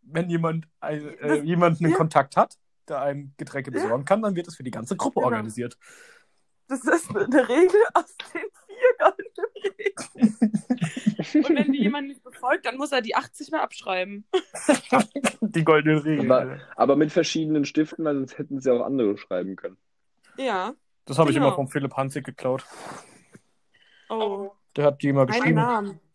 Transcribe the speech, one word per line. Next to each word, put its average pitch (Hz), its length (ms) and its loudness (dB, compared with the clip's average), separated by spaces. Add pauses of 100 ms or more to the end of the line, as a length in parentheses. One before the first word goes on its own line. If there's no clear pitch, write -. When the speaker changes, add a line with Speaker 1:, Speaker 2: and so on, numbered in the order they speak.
Speaker 1:
Wenn 170 300 -6
jemand 165 360 -2 (140)
ein, 151 260 -8 (120)
äh, 147 180 -6
Speaker 2:
Das, 147 80 -2
Speaker 1:
jemanden 170 400 2
einen 160 80 4
Speaker 2:
ja. 359 60 2
Speaker 1:
Kontakt, 156 360 2 (540)
der 139 140 -4
einem 143 340 -6
Getränke 139 340 -8
Speaker 2:
Ja. 294 120 -4
Speaker 1:
besorgen 156 240 -2
kann, 214 160 2
dann 208 120 -2
wird 170 140 -6
es - 80 -18
für - 60 -16
die 127 80 -8
ganze 120 260 -6
Gruppe - 240 -2
Speaker 2:
Genau. - 60 2
Speaker 1:
organisiert. 120 500 -4 (920)
Speaker 2:
Das 262 160 -6
ist 330 300 0
eine 247 340 4
Regel 359 320 6 (140)
aus - 220 0 (180)
den 339 80 -8 (240)
vier 494 320 2
goldenen - 480 0 (320)
Regeln. - 580 0 (1080)
Speaker 1:
<laughs> - 0 -
Speaker 2:
Und 294 120 0
wenn 262 160 0
die 285 80 0
jemand 277 280 0
nicht 277 140 -18
befolgt, 254 440 -4
dann 247 100 -6
muss 285 160 -6
er 262 100 2
die 220 120 -6
achtzig - 360 -6
Mal 311 100 -2
abschreiben. 196 680 -6 (260)
Speaker 1:
<laughs> - 880 0
Die 170 240 0
goldene 156 400 4
Regel. 151 260 0
Speaker 3:
Aber, 127 280 2 (180)
aber 139 200 4
mit 151 160 2
verschiedenen 156 520 0
Stiften, 156 400 -2
weil 147 120 0
sonst 135 220 -6
hätten 139 220 -8
sie 131 100 0
auch 120 140 2
andere 113 320 0
schreiben 92 400 -6
können. 92 220 -12 (580)
Speaker 2:
Ja. 226 380 -4 (320)
Speaker 1:
Das 143 120 -4
hab 156 120 6
ich - 60 4
immer 277 100 4
Speaker 2:
Genau. - 100 2
Speaker 1:
von 135 120 -4
Philipp 139 260 -6
Hanzig 135 320 -6
geklaut. 131 400 -6 (1400)
Speaker 2:
Oh. 202 400 -4 (260)
Speaker 1:
Der 143 80 0
hat 143 180 2
die 143 60 0
immer 139 160 4
Speaker 2:
Keine 214 140 0
Speaker 1:
geschrieben. 160 220 2
Speaker 2:
Namen. 220 400 -2 (140)